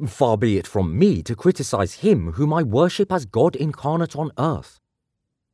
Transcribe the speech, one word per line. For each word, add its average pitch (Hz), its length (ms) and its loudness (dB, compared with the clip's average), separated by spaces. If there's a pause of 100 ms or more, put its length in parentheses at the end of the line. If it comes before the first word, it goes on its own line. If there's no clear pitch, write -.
Far 113 320 2
be 104 220 2
it - 80 -6
from 92 300 -2
me 147 260 2
to 117 120 -6
criticize 123 600 -2
him 110 380 0
whom 147 200 0
I 170 80 0
worship 165 500 0
as 170 140 0
God 131 300 2
incarnate 151 600 -4
on 151 220 -6
earth. 127 420 -4 (760)